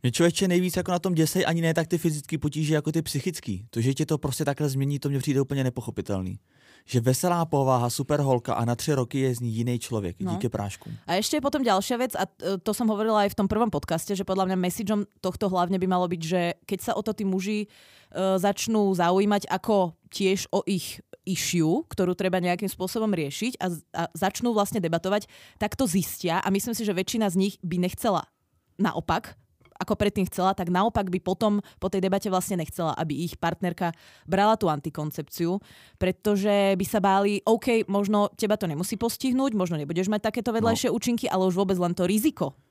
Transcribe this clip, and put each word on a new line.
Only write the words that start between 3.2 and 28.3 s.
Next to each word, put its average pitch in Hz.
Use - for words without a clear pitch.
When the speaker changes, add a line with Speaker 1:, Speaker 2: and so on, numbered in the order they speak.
Speaker 1:
To, 117
že 131
tě 151
to 151
prostě 135
takhle 143
změní, 139
to 143
mně 139
přijde 135
úplně 135
nepochopitelný. 101
Že 123
veselá 165
povaha, 131
super 147
holka 131
a 117
na 120
tři 147
roky 135
je 131
z 120
ní 117
jiný 120
člověk, 101
Speaker 2:
No. 190
Speaker 1:
díky 107
práškům. 104
Speaker 2:
A 170
ještě 220
je -
potom 277
ďalšia 220
vec, 254
a, 190
e, 190
to 214
som 220
hovorila 214
aj 202
v -
tom 196
prvom 214
podcaste, -
že 185
podľa 190
mňa 190
messageom 202
tohto 190
hlavne 180
by 185
malo 180
byť, 170
že 175
keď 190
sa -
o -
to 214
tí 214
muži, 196
e, 202
začnú 202
zaujímať 190
ako 190
tiež 190
o 196
ich -
issue, 175
ktorú 185
treba 185
nejakým 180
spôsobom 208
riešiť 165
a -
z-, 160
a 170
začnú 202
vlastne 202
debatovať, 165
tak -
to 269
zistia 175
a 190
myslím 208
si, 233
že 208
väčšina 190
z 170
nich 190
by 175
nechcela 180